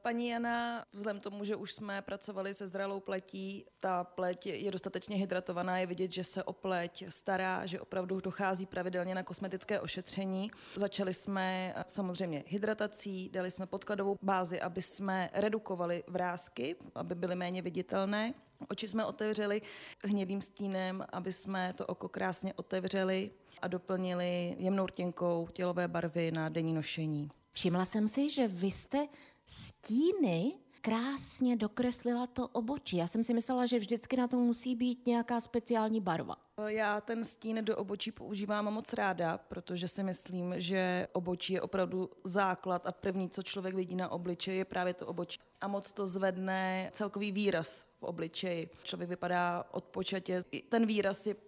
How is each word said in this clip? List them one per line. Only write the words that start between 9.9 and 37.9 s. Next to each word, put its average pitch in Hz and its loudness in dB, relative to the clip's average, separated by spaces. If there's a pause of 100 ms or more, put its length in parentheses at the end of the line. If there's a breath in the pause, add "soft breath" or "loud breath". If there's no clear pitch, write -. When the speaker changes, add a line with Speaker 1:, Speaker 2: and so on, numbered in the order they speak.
Speaker 1:
Začali 196 0
jsme, 185 0
eh, - -6
samozřejmě 180 -2
hydratací, 202 -2
dali 185 -2
jsme 185 -6
podkladovou 196 0
bázi, 185 2
aby 180 -2
jsme 190 0
redukovali 196 0
vrásky, 180 -2 (180)
aby 175 -4
byly 175 0
méně 180 -2
viditelné. 196 0 (340)
Oči 208 -4
jsme 214 2
otevřeli 214 0 (420 loud breath)
hnědým 196 2
stínem, 190 -2
aby 185 -4
jsme 185 -2
to 185 -6
oko 180 -6
krásně 190 -2
otevřeli 190 0 (320 loud breath)
a 185 -2
doplnili 180 0
jemnou 190 4
rtěnkou 175 0
tělové 175 0
barvy 170 2
na 160 0
denní 160 2
nošení. 156 0 (240)
Speaker 2:
Všimla 180 4
jsem 214 4
si, 277 2
že 269 4
vy 185 0
jste 285 0 (380 loud breath)
stíny 262 2 (280 soft breath)
krásně 247 2
dokreslila 240 2
to 247 -2
obočí. 226 -2
Já 170 4
jsem 226 2
si 240 4
myslela, 247 2
že 240 4
vždycky 220 0
na 247 4
to 247 2
musí 240 4
být 247 2
nějaká 233 4
speciální 220 2
barva. 175 0 (300)
Speaker 1:
Já 214 2
ten 226 -2
stín 220 -2
do 214 2
obočí 202 -2